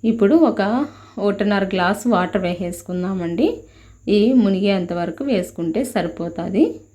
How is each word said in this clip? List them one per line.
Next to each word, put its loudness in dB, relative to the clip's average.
ఇప్పుడు 4
ఒక -2
ఒకటిన్నర 0
గ్లాస్ 0
వాటర్ 0
వేసేసుకుందామండి. -4
ఈ 4
మునిగేంత 2
వరకు -6
వేసుకుంటే -2
సరిపోతుంది. -2